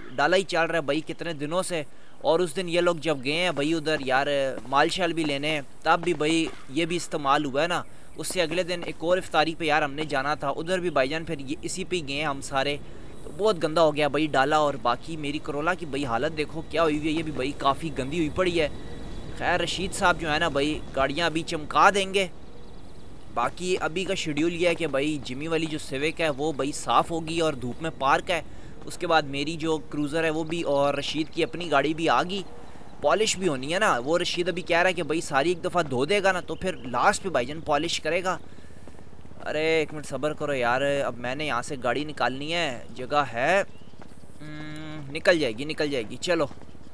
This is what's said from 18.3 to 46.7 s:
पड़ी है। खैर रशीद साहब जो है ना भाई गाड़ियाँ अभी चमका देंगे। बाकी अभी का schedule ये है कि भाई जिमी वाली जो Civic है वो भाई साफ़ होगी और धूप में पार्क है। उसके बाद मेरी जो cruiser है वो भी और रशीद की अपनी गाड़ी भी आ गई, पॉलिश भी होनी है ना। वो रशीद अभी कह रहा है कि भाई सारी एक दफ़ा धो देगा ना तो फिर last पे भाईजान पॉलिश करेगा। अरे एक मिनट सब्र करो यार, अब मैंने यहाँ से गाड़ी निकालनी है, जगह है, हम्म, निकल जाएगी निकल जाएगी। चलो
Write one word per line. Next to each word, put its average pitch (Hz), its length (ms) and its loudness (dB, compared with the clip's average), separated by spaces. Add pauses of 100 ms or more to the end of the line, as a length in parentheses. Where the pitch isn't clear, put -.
पड़ी 180 220 0
है। 156 160 2 (720)
खैर 165 240 2
रशीद 170 300 -2
साहब 180 260 4
जो 160 100 -4
है 147 120 2
ना 170 100 4
भाई 143 300 0 (140)
गाड़ियाँ 143 360 2
अभी 160 140 0
चमका 156 460 6
देंगे। 190 400 0 (1040)
बाकी 175 480 0
अभी 160 220 -2
का 185 120 -2
schedule 156 360 0
ये 170 160 2
है 170 60 4
कि 160 140 -2
भाई 147 380 0
जिमी 139 220 -6
वाली 160 200 0
जो 151 120 -4
Civic 151 400 -2
है 160 120 2
वो 147 220 -2
भाई 139 200 -2
साफ़ 139 360 4
होगी 165 300 -2
और 156 160 4
धूप 123 260 -6
में 160 160 -4
पार्क 151 320 4
है। 165 140 0 (420)
उसके - 200 -6
बाद 160 220 4
मेरी 147 300 -2
जो 160 200 0 (120)
cruiser 151 340 0
है 160 80 4
वो 160 140 0
भी 170 180 -2
और 143 340 2
रशीद 147 300 -2
की 160 140 0
अपनी 170 260 -2
गाड़ी 147 260 4
भी 160 140 -2
आ 127 160 6
गई, 185 200 -4 (580)
पॉलिश 196 360 4
भी 190 80 0
होनी 139 260 0
है 185 60 2
ना। 196 200 4
वो 139 200 2
रशीद 175 300 -2
अभी 180 140 -2
कह 165 140 2
रहा 175 120 6
है 185 60 2
कि 170 100 -2
भाई 156 180 0
सारी 147 280 2
एक 180 120 -2
दफ़ा 175 220 2
धो 131 220 0
देगा 190 260 4
ना 180 100 -2
तो 160 140 -6
फिर 156 320 -4
last 143 340 4
पे 190 80 -4
भाईजान 143 320 0
पॉलिश 151 380 0
करेगा। 170 380 0 (1040)
अरे 151 200 -2 (160)
एक 151 140 0
मिनट 151 140 -8
सब्र 143 280 -2
करो 147 180 -2
यार, 127 300 2
अब 139 360 0
मैंने 131 280 -4
यहाँ 123 160 0
से 143 160 -6
गाड़ी 127 260 0
निकालनी 139 480 -2
है, 147 440 -2
जगह 131 280 0
है, 131 360 2
हम्म, 151 1500 -10
निकल 165 260 6
जाएगी 123 260 0
निकल 151 260 0
जाएगी। 117 280 -4
चलो 165 300 2 (460)